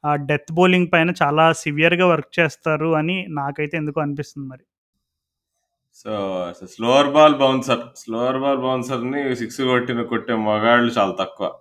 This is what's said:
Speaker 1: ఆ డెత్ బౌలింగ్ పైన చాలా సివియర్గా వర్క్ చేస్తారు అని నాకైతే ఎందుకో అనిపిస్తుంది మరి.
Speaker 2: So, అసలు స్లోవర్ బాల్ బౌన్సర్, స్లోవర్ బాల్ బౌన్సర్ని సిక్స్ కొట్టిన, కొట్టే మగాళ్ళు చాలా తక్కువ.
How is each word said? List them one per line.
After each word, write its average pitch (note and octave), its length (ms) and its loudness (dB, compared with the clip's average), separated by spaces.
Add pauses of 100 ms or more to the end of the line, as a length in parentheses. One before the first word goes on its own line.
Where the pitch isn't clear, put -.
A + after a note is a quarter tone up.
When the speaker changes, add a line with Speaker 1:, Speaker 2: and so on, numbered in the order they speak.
Speaker 1:
ఆ D3 100 0
డెత్ D3 380 -4
బౌలింగ్ F3+ 400 4
పైన E3+ 200 2 (100)
చాలా D#3 300 4
సివియర్గా E3 540 2
వర్క్ D#3+ 320 0
చేస్తారు D#3+ 560 0
అని F3+ 340 -2
నాకైతే D3 480 -6
ఎందుకో D3+ 240 -6
అనిపిస్తుంది C#3+ 460 -8
మరి. C3 160 -18 (1400)
Speaker 2:
So, G#2+ 60 -10 (380)
అసలు F2+ 180 -18
స్లోవర్ C3 400 2
బాల్ D3+ 280 6
బౌన్సర్, C3 440 0 (160)
స్లోవర్ B2 440 -4
బాల్ C#3 180 0
బౌన్సర్ని B2+ 800 -4
సిక్స్ A#2 260 -8
కొట్టిన, B2 400 0
కొట్టే A#2 340 -4
మగాళ్ళు A2+ 580 2
చాలా G2 260 0
తక్కువ. F#2+ 420 -6